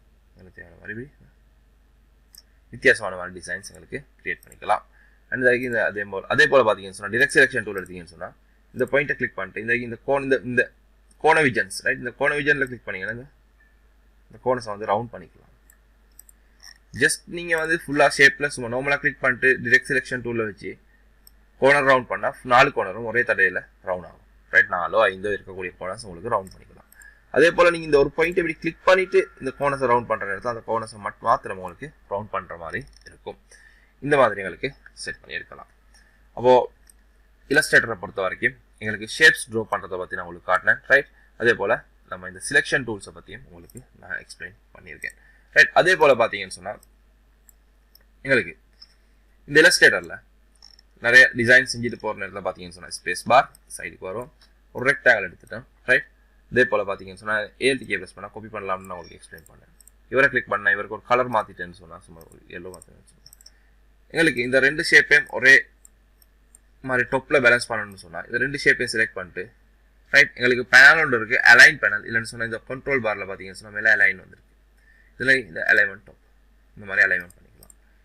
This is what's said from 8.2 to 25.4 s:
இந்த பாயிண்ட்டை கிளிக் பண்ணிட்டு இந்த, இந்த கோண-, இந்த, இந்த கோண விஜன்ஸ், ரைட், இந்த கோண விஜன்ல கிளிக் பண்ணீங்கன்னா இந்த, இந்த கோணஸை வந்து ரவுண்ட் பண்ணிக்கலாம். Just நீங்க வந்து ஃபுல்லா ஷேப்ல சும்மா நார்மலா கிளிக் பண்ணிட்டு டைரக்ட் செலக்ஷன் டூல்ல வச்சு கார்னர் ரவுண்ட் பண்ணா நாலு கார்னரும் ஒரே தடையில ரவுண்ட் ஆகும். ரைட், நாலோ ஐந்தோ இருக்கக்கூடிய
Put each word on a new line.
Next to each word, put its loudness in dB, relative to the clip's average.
இந்த -2
பாயிண்ட்டை 0
கிளிக் -8
பண்ணிட்டு -10
இந்த, -2
இந்த -12
கோண-, -2
இந்த, 2
இந்த 0
கோண 6
விஜன்ஸ், -4
ரைட், -4
இந்த -10
கோண 0
விஜன்ல 0
கிளிக் -16
பண்ணீங்கன்னா -10
இந்த, -18
இந்த -20
கோணஸை -2
வந்து -12
ரவுண்ட் -2
பண்ணிக்கலாம். -20
Just -2
நீங்க -6
வந்து -2
ஃபுல்லா 2
ஷேப்ல 2
சும்மா -10
நார்மலா -2
கிளிக் -4
பண்ணிட்டு 0
டைரக்ட் 0
செலக்ஷன் -4
டூல்ல -4
வச்சு -14
கார்னர் 4
ரவுண்ட் 2
பண்ணா -4
நாலு 6
கார்னரும் -6
ஒரே 0
தடையில 0
ரவுண்ட் -4
ஆகும். -20
ரைட், 4
நாலோ -2
ஐந்தோ -6
இருக்கக்கூடிய -12